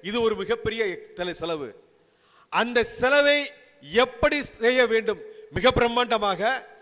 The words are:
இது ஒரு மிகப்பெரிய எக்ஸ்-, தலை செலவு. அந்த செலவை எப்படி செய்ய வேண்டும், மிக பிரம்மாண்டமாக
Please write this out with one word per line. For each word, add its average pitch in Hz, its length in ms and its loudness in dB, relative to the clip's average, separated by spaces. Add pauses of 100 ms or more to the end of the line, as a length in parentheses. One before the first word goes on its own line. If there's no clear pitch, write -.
இது 226 160 -4
ஒரு 220 160 2
மிகப்பெரிய 226 400 -4 (140)
எக்ஸ்-, - 240 -20
தலை 175 220 -6
செலவு. 156 280 -6 (800)
அந்த 226 340 0 (120)
செலவை 285 420 4 (640)
எப்படி 294 460 0
செய்ய 254 320 2 (140)
வேண்டும், 220 280 -2 (320)
மிக 208 240 4
பிரம்மாண்டமாக 233 720 0 (280)